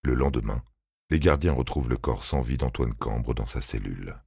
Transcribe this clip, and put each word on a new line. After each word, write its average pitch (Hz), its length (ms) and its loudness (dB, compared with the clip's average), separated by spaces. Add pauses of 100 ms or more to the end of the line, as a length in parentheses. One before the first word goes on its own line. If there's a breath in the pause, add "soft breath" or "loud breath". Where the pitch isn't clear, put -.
Le 64 100 4
lendemain, 62 480 0 (480)
les 80 80 4
gardiens 76 360 4
retrouvent 64 360 0
le 60 60 2
corps - 260 -2
sans - 180 0
vie 62 160 -2
d'Antoine 62 380 0
Cambre 57 400 -2
dans 55 140 -4
sa - 120 -4
cellule. 50 540 -6 (120)